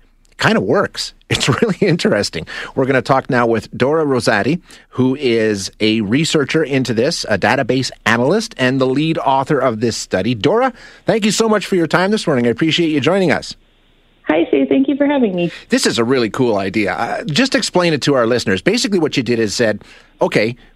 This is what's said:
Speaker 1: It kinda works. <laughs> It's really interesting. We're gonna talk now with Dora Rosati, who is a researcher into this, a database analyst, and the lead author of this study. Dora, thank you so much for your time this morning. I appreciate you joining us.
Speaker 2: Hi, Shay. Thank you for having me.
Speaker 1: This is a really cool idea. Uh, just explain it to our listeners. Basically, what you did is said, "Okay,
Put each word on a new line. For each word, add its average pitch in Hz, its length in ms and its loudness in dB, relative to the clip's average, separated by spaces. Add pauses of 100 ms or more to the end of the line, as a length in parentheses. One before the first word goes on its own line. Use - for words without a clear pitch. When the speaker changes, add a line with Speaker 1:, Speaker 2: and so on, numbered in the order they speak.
(300)
Speaker 1:
It - 80 -20
kinda 196 240 2
works. - 580 -2
<laughs> - 120 -20
It's - 180 0
really 202 320 0
interesting. 156 640 0 (300)
We're 131 100 0
gonna 131 160 0
talk 131 260 0
now 120 200 2
with 113 280 -2
Dora 151 300 0
Rosati, 127 560 0 (280)
who 127 260 0
is 113 640 0
a 110 220 2
researcher 143 600 0
into 131 300 -2
this, 123 340 0
a 101 120 -2
database 127 500 0 (160)
analyst, 135 540 0
and 131 200 0
the 131 60 2
lead 151 320 0
author 139 400 0
of 123 220 0
this 113 180 -2
study. 101 380 -2
Dora, 214 380 0 (340)
thank 202 180 0
you 214 60 2
so 226 180 0
much 208 160 0
for - 100 -2
your 165 120 2
time 180 240 2
this 214 160 -2
morning. 123 180 2
I 120 40 4
appreciate 160 400 0
you 151 100 0
joining 170 320 2
us. - 240 -4 (760)
Speaker 2:
Hi, 320 200 2
Shay. 269 160 2
Thank 269 200 2
you 285 80 0
for 277 120 0
having 254 280 0
me. 175 160 -2 (180)
Speaker 1:
This 262 180 0
is 110 100 0
a 117 60 0
really 120 260 0
cool 117 280 0
idea. 98 360 -2
Uh, 92 300 -4
just 247 320 0
explain 180 380 0
it 135 100 -2
to 147 100 2
our 120 140 2
listeners. 110 340 0
Basically, 202 380 0
what 151 180 0
you 135 60 -2
did 113 160 -2
is 107 160 -2
said, 107 280 0 (380)
"Okay, 123 340 0 (200)